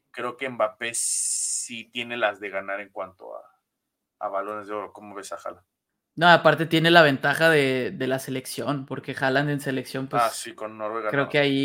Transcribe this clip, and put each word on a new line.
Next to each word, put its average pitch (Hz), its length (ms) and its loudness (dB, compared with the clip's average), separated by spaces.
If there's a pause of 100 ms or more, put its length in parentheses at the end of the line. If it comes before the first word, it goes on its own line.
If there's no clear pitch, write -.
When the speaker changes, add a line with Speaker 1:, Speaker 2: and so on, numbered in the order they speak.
(100)
Speaker 1:
creo 120 280 -8
que 135 100 -6
Mbappé 117 460 -2
sí - 1000 -4
tiene 120 240 -6
las 104 240 0
de 101 80 -8
ganar 98 320 -6
en 98 100 -16
cuanto 95 460 -12
a, - 60 -16 (760)
a 104 80 -4
Balones 98 400 -6
de 104 60 -6
Oro. 98 180 -8
¿Cómo 104 220 -18
ves 98 180 -12
a - 40 -10
Haaland? - 300 -14 (480)
Speaker 2:
No, 165 140 4
aparte 156 380 6
tiene 160 240 4
la 175 120 10
ventaja 143 480 4
de, 131 400 2
de 123 160 -4
la 131 120 0
selección, 131 680 -6
porque 131 320 -10
Haaland 139 320 2
en 143 100 0
selección, 135 480 -6
pues, 123 140 0
Speaker 1:
Ah, 113 80 2
sí, - 240 -10
con 110 240 -12
Noruega 107 320 -4
Speaker 2:
creo 139 140 2
Speaker 1:
no, - 60 -6
Speaker 2:
que 151 80 2
ahí, 139 260 2